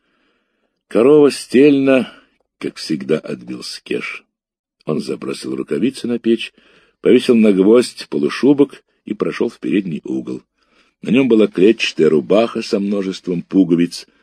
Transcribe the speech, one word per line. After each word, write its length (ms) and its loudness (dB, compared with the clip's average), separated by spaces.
"Корова 440 4
стельна", 840 2
как 160 -10
всегда, 420 -4
отбился 640 -14
Кеш. 440 -10
Он 140 -4
забросил 560 -10
рукавицы 520 -6
на 120 -4
печь, 340 -4
повесил 340 4
на 180 4
гвоздь 560 2
полушубок 760 0
и 80 -8
прошел 360 -6
в 100 -18
передний 440 -4
угол. 400 -8
На 80 -8
нем 200 2
была 180 4
клетчатая 600 2
рубаха 520 0
со 180 -4
множеством 640 -6
пуговиц, 640 0